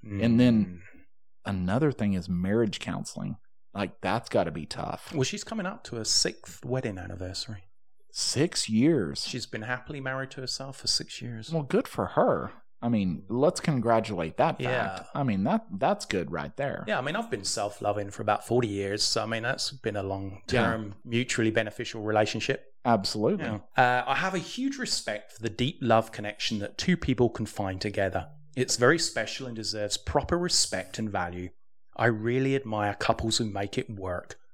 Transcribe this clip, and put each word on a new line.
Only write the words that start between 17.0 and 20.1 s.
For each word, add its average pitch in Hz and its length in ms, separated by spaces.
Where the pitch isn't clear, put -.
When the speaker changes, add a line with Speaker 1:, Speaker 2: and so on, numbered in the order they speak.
Speaker 2:
mean, 147 160
I've 226 140
been 107 140
self-loving 104 680
for - 120
about 104 240
forty 120 220
years, 101 340
so, - 200
I 110 40
mean, 113 160
that's 123 300
been 113 240
a 101 60
long-term, 104 840